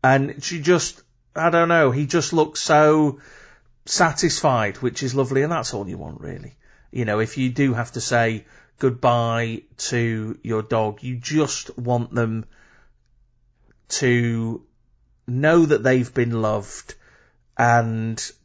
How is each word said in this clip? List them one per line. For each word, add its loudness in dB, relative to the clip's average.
and 2
she -8
just, 0
I 0
don't 4
know, 4
he -2
just -2
looks 0
so 4
satisfied, 0
which -4
is -4
lovely. 0
And -2
that's -6
all -8
you -10
want, -14
really. -14
You -6
know, 0
if -4
you 0
do 2
have -4
to -8
say 0
goodbye 0
to -4
your -2
dog, -2
you -8
just -4
want -2
them -2
to 0
know 4
that 2
they've 2
been 0
loved -6
and 0